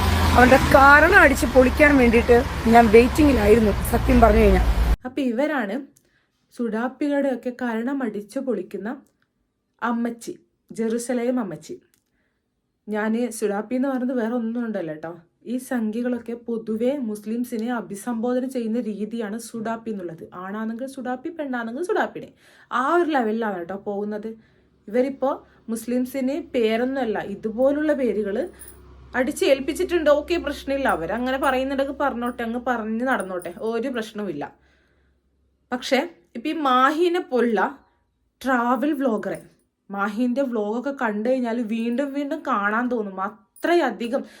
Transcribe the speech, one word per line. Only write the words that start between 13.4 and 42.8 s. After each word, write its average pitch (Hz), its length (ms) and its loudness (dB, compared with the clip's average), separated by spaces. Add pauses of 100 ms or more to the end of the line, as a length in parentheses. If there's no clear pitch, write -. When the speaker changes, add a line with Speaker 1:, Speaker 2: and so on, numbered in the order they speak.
Speaker 2:
സുഡാപ്പി 214 400 -4
എന്ന് 277 120 0
പറയുന്നത് 254 300 -2
വേറെ 226 200 -4
ഒന്നും 226 260 -4
ഉണ്ടല്ലോ 170 340 -6
ട്ടോ. 165 120 -12 (380)
ഈ - 20 -6 (140)
സംഖ്യകളൊക്കെ 233 680 -4 (140)
പൊതുവെ 226 420 -4 (160)
മുസ്ലിംസിനെ 220 640 -6 (100)
അഭിസംബോധന 240 680 -6 (100)
ചെയ്യുന്ന 233 340 -4
രീതിയാണ് 208 480 -8 (100)
സുഡാപ്പി 226 460 -8
എന്നുള്ളത്. 175 300 -10 (200)
ആണാണെങ്കിൽ 220 500 -8
സുഡാപ്പി, 254 360 -8 (100)
പെണ്ണാണെങ്കിൽ 247 500 -6
സുഡാപ്പിനെ. 226 400 -2 (520)
ആ - 20 0 (160)
ഒരു 330 180 2
ലെവലിലാണ് 220 440 -2
കേട്ടോ 190 180 -10 (100)
പോകുന്നത്. 208 420 -6 (600)
ഇവരിപ്പോ 262 400 0 (420)
മുസ്ലിംസിന് 254 640 -4 (180)
പേരൊന്നുമല്ല, 233 640 0 (160)
ഇതുപോലുള്ള 269 580 0 (100)
പേരുകള് 214 420 -2 (760)
അടിച്ചേൽപ്പിച്ചിട്ടുണ്ട്. 302 1000 0
ഓക്കെ, 339 260 -2
പ്രശ്നമില്ല, 277 500 -4
അവരങ്ങനെ 240 500 -4
പറയുന്നുണ്ടെങ്കിൽ 269 600 -2
പറഞ്ഞോട്ടെ, 240 420 -6
അങ്ങ് 240 220 -6
പറഞ്ഞ് 226 420 -4
നടന്നോട്ടെ, 185 420 -6 (180)
ഒരു 233 260 -4
പ്രശ്നവുമില്ല. 196 460 -8 (1300)
പക്ഷേ 254 280 0 (360)
ഇപ്പൊ 233 160 -8
ഈ - 20 -8 (140)
മാഹിനെ 311 600 2
പോലുള്ള 240 320 0 (840)
ട്രാവൽ 254 480 0 (100)
വ്ലോഗറെ, 202 400 -4 (480)
മാഹിന്റെ 220 600 -2
വ്ലോഗൊക്കെ 226 420 -4 (140)
കണ്ടു 214 240 -4
കഴിഞ്ഞാൽ 247 260 0 (200)
വീണ്ടും 240 420 -2
വീണ്ടും 294 320 -6
കാണാൻ 214 420 0